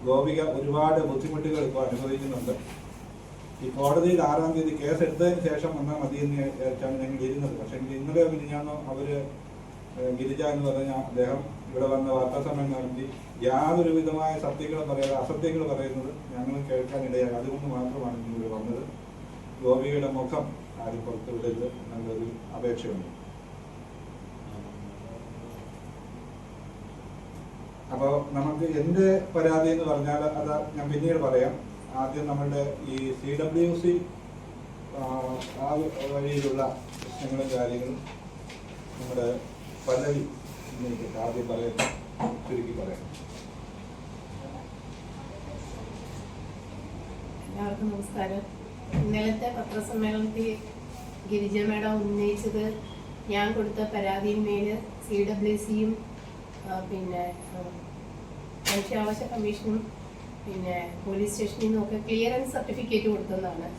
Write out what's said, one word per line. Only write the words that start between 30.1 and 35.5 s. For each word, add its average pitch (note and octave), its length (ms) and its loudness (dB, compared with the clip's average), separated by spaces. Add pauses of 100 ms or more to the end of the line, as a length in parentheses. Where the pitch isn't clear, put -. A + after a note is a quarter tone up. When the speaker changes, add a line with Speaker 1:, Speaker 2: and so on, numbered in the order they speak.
Speaker 1:
അത് D3+ 120 0 (240)
ഞാൻ C#3+ 160 -2
പിന്നീട് D#3+ 340 4
പറയാം. B2+ 280 6 (480)
ആദ്യം D3 280 0
നമ്മളുടെ C#3+ 340 2 (300)
ഈ C3 40 -2 (220)
സി C#3 100 -4 (100)
ഡബ്ല്യു D#3+ 300 6 (140)
സി, F3 100 8 (1080)
ആ, C3+ 40 -2 (600)